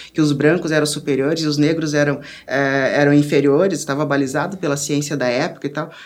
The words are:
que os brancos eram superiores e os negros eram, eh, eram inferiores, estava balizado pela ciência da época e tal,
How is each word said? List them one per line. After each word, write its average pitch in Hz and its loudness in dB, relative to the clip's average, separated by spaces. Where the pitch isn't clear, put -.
que 160 0
os 151 4
brancos 156 2
eram 151 2
superiores 147 -2
e 151 -2
os 147 -2
negros 156 0
eram, 143 0
eh, 135 0
eram 143 4
inferiores, 147 4
estava 143 -4
balizado 143 -2
pela 147 -2
ciência 147 -4
da 127 -2
época 139 -4
e - -12
tal, 156 -8